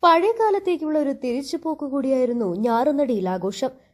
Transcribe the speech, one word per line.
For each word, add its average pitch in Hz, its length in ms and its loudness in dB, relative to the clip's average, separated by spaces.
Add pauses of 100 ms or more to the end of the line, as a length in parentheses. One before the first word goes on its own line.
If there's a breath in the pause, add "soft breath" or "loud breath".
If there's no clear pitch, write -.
പഴയ 339 280 6
കാലത്തേക്കുള്ള 381 680 0
ഒരു 277 140 0
തിരിച്ചുപോക്ക് 294 720 -6
കൂടിയായിരുന്നു 254 720 0
ഞാറുനടീൽ 233 720 0
ആഘോഷം. 190 420 -4 (220 soft breath)